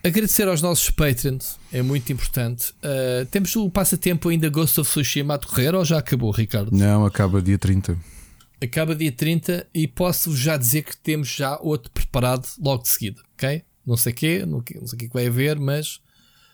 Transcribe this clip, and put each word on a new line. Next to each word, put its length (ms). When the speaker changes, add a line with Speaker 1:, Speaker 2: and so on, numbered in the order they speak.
Speaker 1:
agradecer 440
aos 140
nossos 280
Patreons 680
é 100
muito 320
importante. 680
Eh, 480
temos 260
o 140
passatempo 600
ainda 200
Ghost 300
of 100
Tsushima 440
a 40
decorrer 380
ou 80
já 160
acabou, 320
Ricardo? 440
Speaker 2:
Não, 300
acaba 360
dia 160
trinta. 400
Speaker 1:
Acaba 340
dia 160
trinta 600
e 140
posso-vos 520
já 160
dizer 280
que 120
temos 340
já 300
outro 320
preparado 560
logo 200
de 60
seguida, 320
ok? 300
Não 120
sei 160
quê, 320
não 160
que-, 180
não 80
sei 80
o 40
que 60
é 20
que 60
vai 140
haver, 320
mas, 400